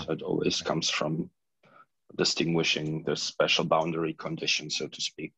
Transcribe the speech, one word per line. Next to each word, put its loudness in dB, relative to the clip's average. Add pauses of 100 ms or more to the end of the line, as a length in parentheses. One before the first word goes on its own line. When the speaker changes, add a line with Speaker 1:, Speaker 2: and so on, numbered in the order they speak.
Speaker 1:
So -2
it -4
always 0
Speaker 2:
Okay. -4
Speaker 1:
comes 2
from 0 (840)
distinguishing 2
the 0
special 2
boundary 2
condition, -4
so -4
to -10
speak. -8